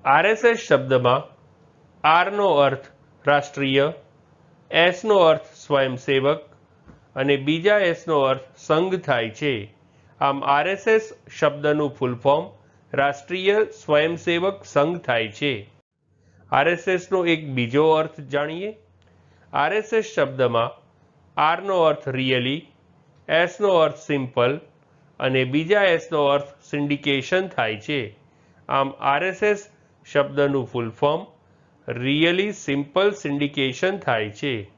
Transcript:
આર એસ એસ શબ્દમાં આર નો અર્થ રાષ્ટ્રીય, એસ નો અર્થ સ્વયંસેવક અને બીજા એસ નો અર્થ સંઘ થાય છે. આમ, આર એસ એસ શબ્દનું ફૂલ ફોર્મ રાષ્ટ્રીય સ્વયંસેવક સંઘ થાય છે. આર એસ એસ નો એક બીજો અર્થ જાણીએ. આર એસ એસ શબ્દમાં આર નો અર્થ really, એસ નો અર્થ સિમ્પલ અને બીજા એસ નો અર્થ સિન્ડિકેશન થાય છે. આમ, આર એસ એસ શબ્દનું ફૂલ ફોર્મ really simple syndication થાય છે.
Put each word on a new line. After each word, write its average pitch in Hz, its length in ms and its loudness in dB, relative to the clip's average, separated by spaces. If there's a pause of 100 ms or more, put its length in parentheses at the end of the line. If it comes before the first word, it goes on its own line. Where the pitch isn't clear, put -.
આર 147 200 4
એસ 220 200 0
એસ 226 120 4
શબ્દમાં 131 760 0 (720)
આર 175 240 4
નો 202 160 0
અર્થ 143 380 2 (420)
રાષ્ટ્રીય, 143 680 0 (760)
એસ 180 340 2
નો 214 100 4
અર્થ 160 300 4 (100)
સ્વયંસેવક 135 960 -2 (680)
અને 139 220 2
બીજા 165 400 0
એસ 175 300 -2
નો 156 120 2
અર્થ 131 220 0 (160)
સંઘ 180 380 0
થાય 120 340 -2
છે. 110 440 -6 (480)
આમ, 139 220 -2
આર 143 240 0
એસ 196 200 -4
એસ 220 260 0 (260)
શબ્દનું 147 500 0
ફૂલ 127 260 -4
ફોર્મ 147 340 0 (440)
રાષ્ટ્રીય 185 720 0
સ્વયંસેવક 170 1000 -2
સંઘ 156 320 0
થાય 117 340 -2
છે. 117 380 -4 (840)
આર 139 160 2
એસ 175 200 -2
એસ 185 240 -2
નો 180 140 0
એક 160 240 -2
બીજો 131 400 2
અર્થ 156 320 0
જાણીએ. 156 560 -6 (760)
આર 147 200 0
એસ 214 200 -4
એસ 220 120 0
શબ્દમાં 131 800 -2 (560)
આર 170 200 2
નો 190 200 0
અર્થ 151 260 2
really, 131 540 -2 (680)
એસ 170 340 0
નો 202 60 2
અર્થ 160 300 2
સિમ્પલ 131 600 -2 (600)
અને 131 240 0
બીજા 160 400 0
એસ 165 280 0
નો 147 140 0
અર્થ 143 440 -2
સિન્ડિકેશન 143 800 -2
થાય 110 320 -4
છે. 123 360 -6 (540)
આમ, 135 300 0
આર 139 240 0
એસ 185 200 -4
એસ 208 260 -2 (360)
શબ્દનું 139 600 0
ફૂલ 120 240 -6
ફોર્મ 147 360 -2 (680)
really 156 580 0
simple 147 600 -2 (160)
syndication 143 720 -2
થાય 110 320 -2
છે. 110 480 -8